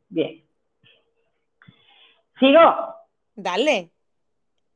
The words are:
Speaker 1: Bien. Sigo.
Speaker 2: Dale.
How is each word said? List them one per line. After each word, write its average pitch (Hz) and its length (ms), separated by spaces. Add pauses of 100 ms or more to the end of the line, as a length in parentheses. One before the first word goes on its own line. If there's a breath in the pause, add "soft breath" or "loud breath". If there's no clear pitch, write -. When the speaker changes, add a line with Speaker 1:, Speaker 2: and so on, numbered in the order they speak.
Speaker 1:
Bien. - 320 (2000 soft breath)
Sigo. 277 220 (720)
Speaker 2:
Dale. 190 560 (840)